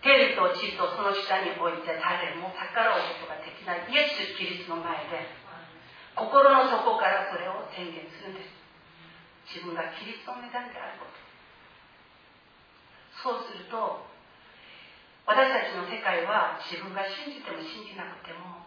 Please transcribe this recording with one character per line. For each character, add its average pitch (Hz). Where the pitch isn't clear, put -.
天 269
と 180
地 202
と -
そ 208
の 196
下 196
に 170
お 170
い 165
て 165
誰 175
も 180
逆 -
ら 170
う -
こ -
と -
が -
で -
き -
な 175
い 170
イ 277
エ 294
ス・ -
キ 185
リ 180
ス 170
ト 165
の 165
前 165
で、 170
心 269
の 262
底 226
か -
ら -
そ -
れ 175
を -
宣 175
言 165
す -
る 202
ん 190
で 190
す。 -
自 170
分 170
が 165
キ 202
リ 220
ス -
ト 247
の 247
値 240
段 247
で -
あ 220
る -
こ -
と。 -
そ 247
う -
す -
る 180
と、 -
私 262
た 240
ち -
の 180
世 -
界 170
は 208
自 175
分 190
が 196
信 269
じ -
て -
も 160
信 208
じ 196
な 180
く -
て 170
も 180